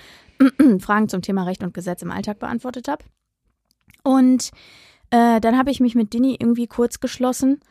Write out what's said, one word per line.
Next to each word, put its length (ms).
<clears throat> 420
Fragen 300
zum 120
Thema 220
Recht 200
und 100
Gesetz 280
im 100
Alltag 280
beantwortet 480
hab. 160
Und, 480
äh, 320
dann 160
hab 100
ich 120
mich 160
mit 180
Dini 260
irgendwie 280
kurz 320
geschlossen 600